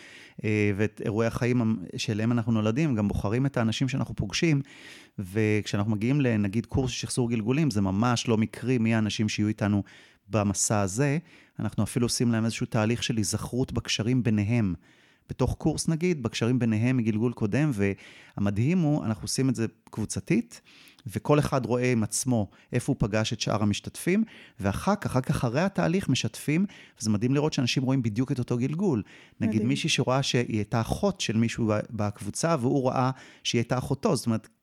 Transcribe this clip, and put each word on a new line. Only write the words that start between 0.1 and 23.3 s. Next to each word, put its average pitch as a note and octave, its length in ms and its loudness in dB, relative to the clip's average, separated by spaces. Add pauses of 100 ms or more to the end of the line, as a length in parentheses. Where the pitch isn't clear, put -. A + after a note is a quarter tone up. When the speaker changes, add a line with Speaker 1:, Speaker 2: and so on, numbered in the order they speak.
Speaker 1:
אה, G#2+ 320 2
ואת G#2 280 0
אירועי A2+ 220 2
החיים A#2+ 360 0
המ-, A2 140 2 (200)
שאליהם A2 360 0
אנחנו A#2+ 200 0
נולדים, A2+ 420 2
גם G#2 140 2
בוחרים G#2+ 380 0
את C3+ 100 -2
האנשים A2+ 320 0
שאנחנו B2+ 280 -4
פוגשים, C#3 460 0 (560)
וכשאנחנו G#2 760 0
מגיעים A#2+ 280 2
לנגיד G#2+ 460 0
קורס C3 240 0
שחזור A#2+ 400 -2
גלגולים, B2 400 0
זה G#2 100 0
ממש G#2 480 2
לא A#2 80 4
מקרי A2+ 420 0
מי A2+ 160 2
האנשים A2 340 0
שיהיו G#2 200 0
איתנו G#2 340 2 (460)
במסע G#2 520 0
הזה. B2+ 380 0 (400)
אנחנו A2 260 -2
אפילו A#2+ 200 0
עושים A#2+ 280 0
להם A2 120 0
איזשהו A#2 220 -4
תהליך A2+ 360 0
של B2+ 140 -2
היזכרות A2 560 -2
בקשרים A#2 500 0
ביניהם. G#2+ 520 2 (540)
בתוך B2+ 300 -2
קורס D3+ 300 -2
נגיד, D#3+ 340 0
בקשרים A#2 360 0
ביניהם A#2 380 2
מגלגול A2+ 360 0
קודם, A#2+ 400 0
והמדהים G2+ 1040 0
הוא, D3 260 2
אנחנו A2 200 -4
עושים C3+ 240 0
את B2+ 60 2
זה A2+ 120 -2 (240)
קבוצתית, - 680 -2 (460)
וכל B2 320 2
אחד C#3 280 0
רואה B2 260 2
עם A#2 100 2
עצמו A2 480 0 (220)
איפה C3 200 0
הוא A#2+ 80 -2
פגש A2 320 0